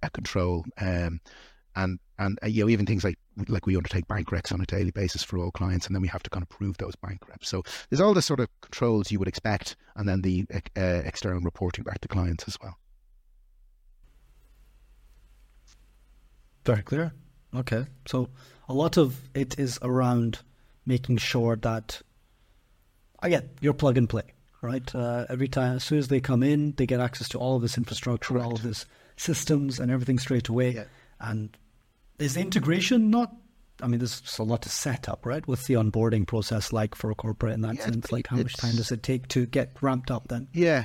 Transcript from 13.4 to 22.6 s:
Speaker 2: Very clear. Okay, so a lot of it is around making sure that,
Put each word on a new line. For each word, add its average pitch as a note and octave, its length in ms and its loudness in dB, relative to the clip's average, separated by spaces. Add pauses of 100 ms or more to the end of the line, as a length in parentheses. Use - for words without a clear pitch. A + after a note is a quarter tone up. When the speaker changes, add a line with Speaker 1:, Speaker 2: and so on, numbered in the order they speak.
Speaker 2:
Very G#2 180 4
clear. D#3+ 300 -2 (440)
Okay, B2+ 300 -2 (200)
so B2+ 220 -2 (400)
a C3 40 -6
lot D#3 240 2
of C3+ 240 6 (140)
it C3+ 240 -2
is B2+ 240 -2
around B2 560 2 (480)
making B2+ 300 2
sure A#2 400 2
that, A2+ 440 -4 (1200)